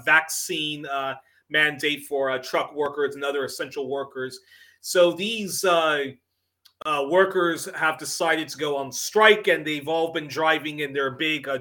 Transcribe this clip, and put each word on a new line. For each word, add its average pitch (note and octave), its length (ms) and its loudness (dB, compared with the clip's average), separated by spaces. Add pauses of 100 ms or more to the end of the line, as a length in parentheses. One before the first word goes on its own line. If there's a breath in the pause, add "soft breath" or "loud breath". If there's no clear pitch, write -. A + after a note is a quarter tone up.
vaccine, D#3 800 0
uh, C3+ 300 -4 (340 soft breath)
mandate D3 560 0
for, C3+ 240 0
uh, C3 80 0
truck D3 380 -4
workers C#3+ 400 -2
and C#3 80 -10
other C#3+ 220 -2
essential C3+ 440 -8
workers. C3 500 -8 (420 soft breath)
So F3 320 4
these, G3+ 500 -4
uh, D#3+ 420 4 (800)
uh, D3 240 0
workers F3+ 640 2
have D#3+ 240 0
decided D#3+ 520 0
to - 80 -14
go D3 180 -2
on C3+ 160 -4
strike, G#3 560 4
and D#3 180 2
they've D3 220 -6
all E3 240 0
been D#3 160 -4
driving D3+ 540 0
in C#3 120 -6
their C#3 180 -2
big, D3 360 -4
uh, C3+ 140 -2